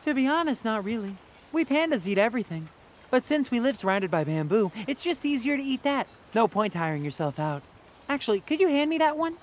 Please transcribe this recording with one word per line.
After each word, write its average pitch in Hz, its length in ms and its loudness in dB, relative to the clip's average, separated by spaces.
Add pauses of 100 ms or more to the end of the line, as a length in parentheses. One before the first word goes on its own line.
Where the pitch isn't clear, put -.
To 302 120 0
be 262 140 2
honest, 302 360 0
not 220 200 0
really. 202 320 -4 (360)
We 311 140 2
pandas 285 400 0
eat 196 120 0
everything. 196 520 0 (420)
But 254 120 4
since 294 260 0
we 240 100 0
live 247 180 0
surrounded 190 340 0
by 160 120 2
bamboo, 160 480 0 (160)
it's 277 140 -6
just 339 240 -4
easier 285 320 0
to 277 60 -2
eat 269 200 -4
that. 285 240 0 (260)
No 220 140 4
point 208 260 0
tiring 156 320 -2
yourself 147 340 -4
out. 151 240 -4 (460)
Actually, 240 320 0
could 311 180 -4
you 381 80 4
hand 294 220 2
me 320 80 0
that 311 200 2
one? 330 260 -2